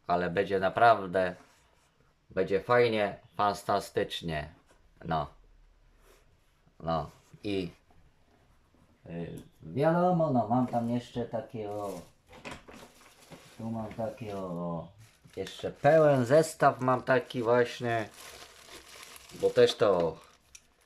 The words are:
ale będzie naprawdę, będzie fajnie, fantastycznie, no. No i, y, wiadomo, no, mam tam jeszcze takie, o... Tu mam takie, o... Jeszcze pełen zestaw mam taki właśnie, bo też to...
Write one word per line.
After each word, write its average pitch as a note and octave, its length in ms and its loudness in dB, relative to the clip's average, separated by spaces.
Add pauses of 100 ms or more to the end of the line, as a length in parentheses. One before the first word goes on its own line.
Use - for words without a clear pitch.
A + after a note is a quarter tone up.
ale F2+ 240 0
będzie F#2+ 300 0
naprawdę, F#2+ 720 2 (960)
będzie F#2+ 300 0
fajnie, A2 600 2 (160)
fantastycznie, G2 1160 -4 (500)
no. D#2 220 -4 (1500)
No D#2 300 -4 (340)
i, F#2+ 260 -4 (1400)
y, E2+ 360 -10 (200)
wiadomo, D#3+ 680 0
no, A#2 180 0
mam B2 180 2
tam A#2 240 -4
jeszcze A#2+ 340 -6
takie, A2 460 -8
o... G2+ 300 -8 (1600)
Tu A2+ 120 -10
mam A2 240 -8
takie, A2 420 -8
o... F2 520 -8 (480)
Jeszcze F#2+ 340 -8
pełen C#3+ 540 4
zestaw C#3 560 4
mam B2+ 220 0
taki C3 400 0
właśnie, A#2 680 2 (1300)
bo G2 100 2
też A#2+ 260 4
to... F2 420 2 (680)